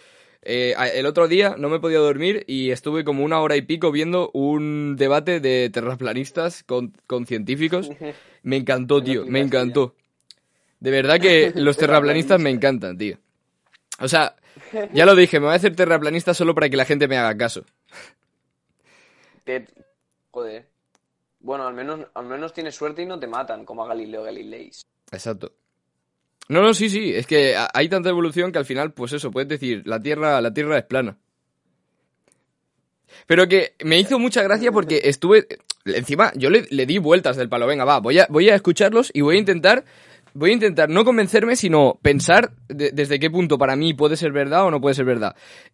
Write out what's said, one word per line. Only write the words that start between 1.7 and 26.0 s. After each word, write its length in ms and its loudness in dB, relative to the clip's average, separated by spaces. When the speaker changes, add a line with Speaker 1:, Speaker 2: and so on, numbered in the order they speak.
Speaker 1:
podía 200 0
dormir 480 -2
y 240 -4
estuve 320 -6
como 200 -4
una 180 0
hora 140 0
y 60 0
pico 300 -2
viendo 420 -2
un 640 -4
debate 440 0
de 300 0
terraplanistas 960 -6
con, 300 -6
con 220 -6
científicos. 600 -4
Speaker 2:
<laughs> 260 -20
Speaker 1:
Me 140 -4
encantó, 460 0
Speaker 2:
Te 40 -4
lo 40 -2
Speaker 1:
tío, 100 -2
me 200 -2
Speaker 2:
flipaste 160 -2
ya. 40 2
Speaker 1:
encantó. 340 -2
De 120 -4
verdad 280 2
que 360 6
Speaker 2:
<laughs> 0 -
Speaker 1:
los 220 2
terraplanistas 600 2
me 120 0
Speaker 2:
Terraplanista. 380 0
Speaker 1:
encantan, 80 -12
tío. 200 -6
O 80 -6
sea, 280 0
ya 120 6
lo 100 10
dije, 240 6
me 60 -2
voy 80 2
a 40 2
hacer 180 0
terraplanista 580 0
solo 220 0
para 140 2
que 80 -2
la 80 2
gente 220 0
me 100 -2
haga 200 0
caso. 260 -4
Speaker 2:
Te-, 200 -8
joder. 360 -12
Bueno, 280 -10
al 60 -10
menos, 280 -12
al 120 -14
menos 280 -12
tienes 220 -12
suerte 280 -10
y 20 -10
no 140 -12
te 80 -12
matan, 380 -10
como 180 -12
a 40 -12
Galileo 360 -10
Galilei. 480 -16
Speaker 1:
Exacto. 420 -12